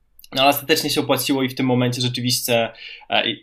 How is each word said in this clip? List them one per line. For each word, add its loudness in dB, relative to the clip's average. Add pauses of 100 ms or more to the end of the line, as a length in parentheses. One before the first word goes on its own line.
(360)
No, 0
ale 6
ostatecznie 0
się 0
opłaciło 0
i 0
w -12
tym -2
momencie 0
rzeczywiście, 0 (400)
e, 0 (200)